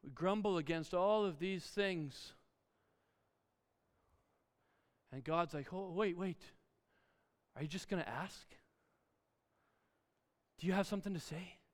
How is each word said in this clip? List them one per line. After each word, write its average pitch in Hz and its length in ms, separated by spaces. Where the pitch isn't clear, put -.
We 143 60
grumble 190 480
against 160 340
all 202 320
of 170 140
these 185 260
things. 180 720
And 131 120
God's 165 300
like, 143 180
"Oh, 185 200
wait, 185 260
wait. 180 240
Are 135 60
you 151 60
just 180 200
gonna 180 180
ask? 143 400
Do 165 80
you 185 80
have 196 120
something 202 260
to 170 80
say? 175 380